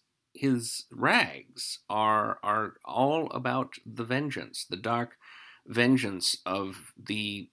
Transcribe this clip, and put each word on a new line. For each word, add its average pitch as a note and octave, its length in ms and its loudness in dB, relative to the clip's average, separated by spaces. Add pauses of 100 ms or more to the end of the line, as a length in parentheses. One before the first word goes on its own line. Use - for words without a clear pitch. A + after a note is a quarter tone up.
(320)
his B2 580 0
rags - 880 0 (100)
are, G#2+ 520 4
are G#2 340 0 (100)
all C#3 440 0
about B2+ 440 -2 (100)
the A#2 200 -6
vengeance, B2+ 600 -4
the - 140 -8
dark A#2 400 -2 (480)
vengeance A#2 800 2
of F#2+ 500 -6
the, G#2 560 -6